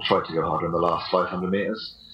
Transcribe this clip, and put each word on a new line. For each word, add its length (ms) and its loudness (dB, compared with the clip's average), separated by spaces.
tried 180 4
to 80 -8
go 140 0
harder 180 0
in 60 -2
the 80 0
last 320 0
five 180 2
hundred 220 -4
meters. 440 -4